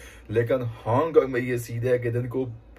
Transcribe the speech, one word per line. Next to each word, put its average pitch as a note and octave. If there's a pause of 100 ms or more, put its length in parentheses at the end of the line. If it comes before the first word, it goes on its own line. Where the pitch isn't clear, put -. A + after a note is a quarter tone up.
(320)
लेकिन A#2+
हांगकांग C3
में B2
ये B2
सीधा A#2
है B2
कि A#2+
दिन B2
को C3 (300)